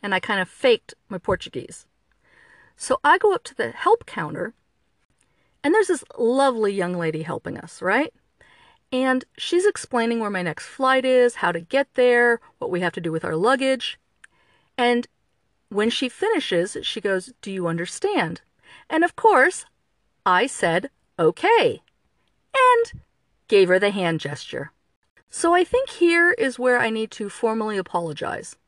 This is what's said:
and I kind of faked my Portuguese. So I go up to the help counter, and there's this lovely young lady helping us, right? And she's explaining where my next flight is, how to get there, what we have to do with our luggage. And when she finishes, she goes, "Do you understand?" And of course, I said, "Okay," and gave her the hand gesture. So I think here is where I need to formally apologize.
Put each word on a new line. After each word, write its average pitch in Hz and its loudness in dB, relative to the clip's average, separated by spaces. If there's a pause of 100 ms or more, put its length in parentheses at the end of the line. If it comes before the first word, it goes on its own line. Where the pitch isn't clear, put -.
and 202 -4
I 185 0
kind 202 -2
of 180 -4
faked - 0 (160)
my 196 -10
Portuguese. - -8 (920)
So - -4
I 320 6
go 403 4
up - -4
to - -18
the 226 -4
help - 0
counter, 170 -8 (1080)
and 311 2
there's 427 2
this 339 -2 (140)
lovely 233 2
young 180 -2
lady 160 -4
helping - -10
us, - -20
right? 214 0 (800)
And 262 -2 (140)
she's 359 0
explaining 233 -2
where 214 -4
my 185 -4
next 165 -6
flight 262 0
is, 254 4
how - -2
to 170 -4
get 269 -2
there, 240 4 (160)
what 160 -8
we 175 -2
have 175 -2
to 185 -10
do 165 -6
with 160 -4
our 160 -4
luggage. 262 0 (760)
And 240 0 (600)
when 214 0
she 247 -4
finishes, 254 -2
she - -8
goes, 190 -4 (100)
"Do 196 -10
you 185 -4
understand?" 175 -4 (480)
And 320 0
of 349 -2
course, 359 4 (580)
I 190 2
said, 185 -2 (300)
"Okay," 180 2 (680)
and 494 2 (460)
gave 196 6
her 185 4
the 202 0
hand 175 -2
gesture. - -10 (580)
So 339 0
I 359 4
think 508 -2
here 339 4
is 262 -2
where 247 2
I 233 0
need 220 -4
to 202 -8
formally 220 -4
apologize. 170 -8 (100)